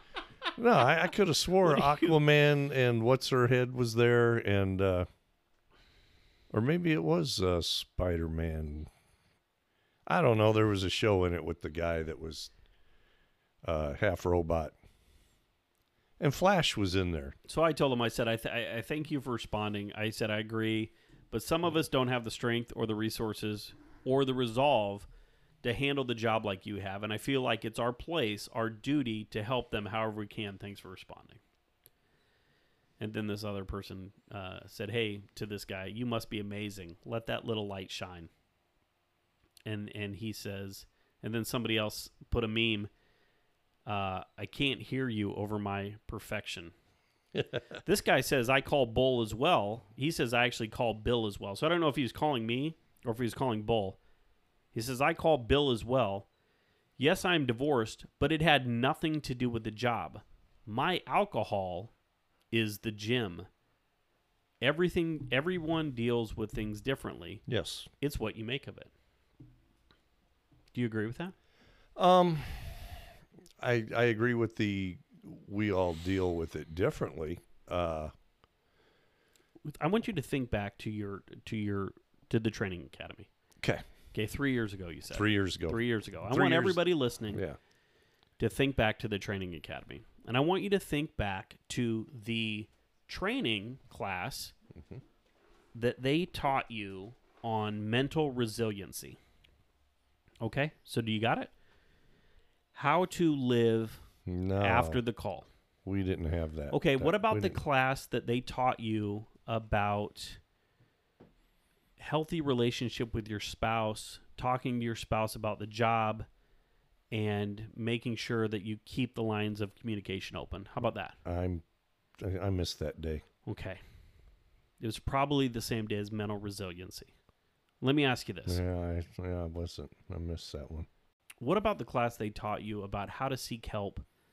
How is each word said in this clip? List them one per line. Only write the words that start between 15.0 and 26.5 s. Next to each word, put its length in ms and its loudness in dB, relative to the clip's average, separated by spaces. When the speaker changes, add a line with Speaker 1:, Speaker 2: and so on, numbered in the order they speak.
Speaker 1:
And 120 4
Flash 440 4
was 180 2
in 160 2
there. 240 -6
Speaker 2:
So 140 -2
I 120 6
told 180 2
him, 100 2
I 60 2
said, 220 0
"I, 80 2
th-, 160 -6
I, 240 -4
I 40 -4
thank 300 -6
you 80 0
for 120 -6
responding." 640 -4
I 160 -2
said, 200 -2
"I 80 0
agree, 520 0
but 120 -2
some 220 0
of 100 2
us 140 2
don't 180 4
have 160 0
the 80 -6
strength 460 -2
or 80 0
the 100 0
resources 760 -4
or 180 4
the 100 2
resolve 720 2
to 80 0
handle 320 0
the 100 -2
job 300 2
like 200 -4